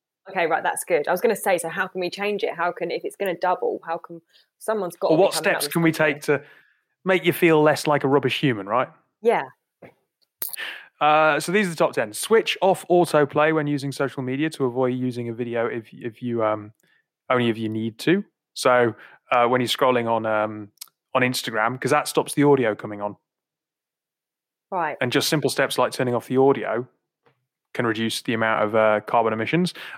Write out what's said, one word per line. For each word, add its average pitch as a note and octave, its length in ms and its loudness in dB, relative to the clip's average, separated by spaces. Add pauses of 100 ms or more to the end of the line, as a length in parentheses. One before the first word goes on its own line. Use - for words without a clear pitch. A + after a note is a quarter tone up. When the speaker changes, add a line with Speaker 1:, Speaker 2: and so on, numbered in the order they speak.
(300)
Speaker 1:
Okay, F#3 180 -2
right, D#3 160 0
that's - 220 -4
good. D3+ 200 0
I - 60 -2
was F3+ 80 0
gonna A3+ 160 0
say, F#3+ 220 0
so E3 100 -4
how F#3 200 -6
can F#3 120 -10
we F3+ 100 -4
change G3+ 360 -4
it? - 100 -4
How E3+ 160 -2
can, F3 200 -8
if E3+ 120 -6
it's - 140 -10
gonna F#3+ 180 -4
double, F3 500 -2
how E3+ 120 -6
can, E3 240 -16 (380)
someone's G3+ 360 -4
gotta E3 200 2
Speaker 2:
Or - 20 2
Speaker 1:
be F3 60 6
Speaker 2:
what F3+ 100 2
Speaker 1:
coming E3+ 220 0
up D3+ 60 -4
Speaker 2:
steps C#3+ 40 -4
Speaker 1:
with D3 80 -6
Speaker 2:
can E3+ 80 2
we E3 100 4
Speaker 1:
something. D#3 220 2
Speaker 2:
take D3 100 -12
to D3 200 0 (600)
make F#3 220 2
you E3 80 2
feel D#3+ 280 6
less D3+ 260 4
like D3 180 2
a - 20 2
rubbish C3+ 320 2
human, A2 280 0
right? A#2 200 0 (340)
Speaker 1:
Yeah. G3+ 220 2 (1600)
Speaker 2:
Uh, D3+ 380 4
so E3 120 -6
these G3+ 160 2
are - 40 -2
the D#3+ 40 -8
top D#3+ 180 2
ten. A2+ 200 -2
Switch - 480 0
off F#3 280 2
autoplay D#3 640 2
when D3+ 140 0
using C#3+ 240 -4
social C#3 300 -6
media C3+ 300 -4
to C#3+ 140 -6
avoid B2+ 300 0
using B2 340 -4
a A2+ 40 -6
video A#2 320 -4
if, A#2 280 -6
if B2 280 -12
you, A#2 220 -2
um, G#2+ 300 -2 (560)
only A#2+ 200 2
if A2 80 0
you A2 120 -4
need A2 300 -6
to. F#3+ 240 2 (300)
So, B2 400 2 (380)
uh, B2 160 4
when B2+ 140 2
you're A#2+ 80 -2
scrolling B2 400 0
on, A2+ 160 0
um, G#2+ 440 -2 (460)
on B2+ 60 2
Instagram, B2 580 -2
'cause C3 120 0
that D3 160 2
stops - 260 -2
the C#3+ 100 2
audio C3 320 4
coming G#2 260 -12
on. G2+ 140 -6 (1600)
Speaker 1:
Right. E3 300 -4
Speaker 2:
And B2+ 100 -2
just C3+ 180 0
simple C#3+ 200 0
steps C3 280 -2
like A#2+ 160 2
turning B2+ 200 -2
off A#2 140 -2
the B2+ 100 0
audio B2+ 500 2 (840)
can B2 140 -2
reduce A2+ 360 -2
the A#2+ 100 -4
amount A2 300 0
of, G#2+ 120 0
uh, G#2+ 260 4
carbon A2+ 300 2
emissions. C3 420 0 (240)